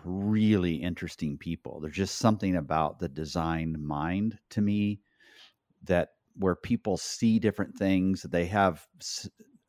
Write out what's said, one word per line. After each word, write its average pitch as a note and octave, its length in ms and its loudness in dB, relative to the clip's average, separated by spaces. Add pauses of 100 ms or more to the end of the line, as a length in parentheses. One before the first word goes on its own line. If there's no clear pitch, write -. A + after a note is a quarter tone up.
really G2 720 4
interesting D#2+ 640 -4
people. - 440 -8
There's D2+ 140 -8
just F#2+ 220 -2
something G2+ 380 2
about D#2 440 0
the F2 100 -4
design D#2+ 680 -2
mind E2 580 -4 (140)
to G#2 100 -2
me G#2 400 0 (800)
that F2 260 2 (260)
where F#2 200 2
people A2 420 -2
see A2+ 420 2
different G2+ 360 -2
things, F#2+ 480 2
they F2 220 0
have F#2 400 2 (140)
s-, - 300 -10 (400)